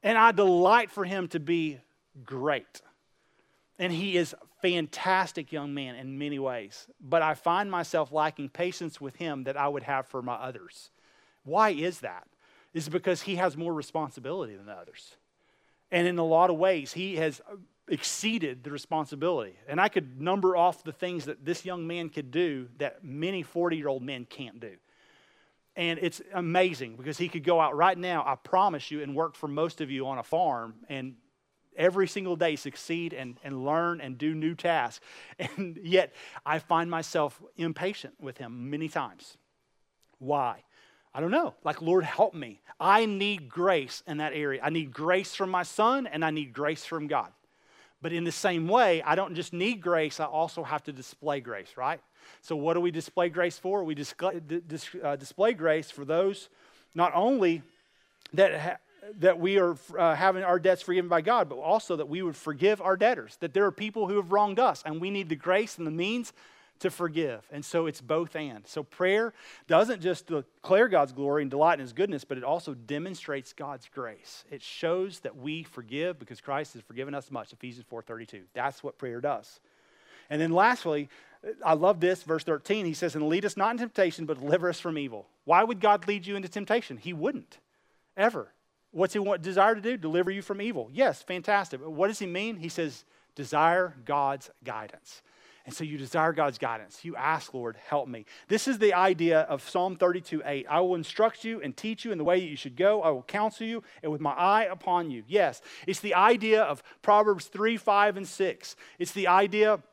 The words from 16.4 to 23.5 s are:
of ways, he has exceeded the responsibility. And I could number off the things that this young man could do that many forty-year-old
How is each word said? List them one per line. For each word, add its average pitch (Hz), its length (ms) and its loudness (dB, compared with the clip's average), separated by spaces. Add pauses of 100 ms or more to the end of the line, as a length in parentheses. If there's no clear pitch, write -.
of 170 80 2
ways, 165 360 2
he 185 240 -6
has 156 260 -2 (460)
exceeded 170 760 -4
the 143 80 -12
responsibility. 147 840 -4 (100)
And 147 140 -2
I 208 80 2
could 135 320 -4
number 180 360 2
off 175 280 2
the 160 80 -10
things 175 320 -6
that 139 200 -10
this 165 200 -4
young 175 220 -6
man 170 220 -6
could 139 220 -10
do 143 380 -2 (100)
that 143 240 -6
many 160 400 -6
forty-year-old 151 600 -2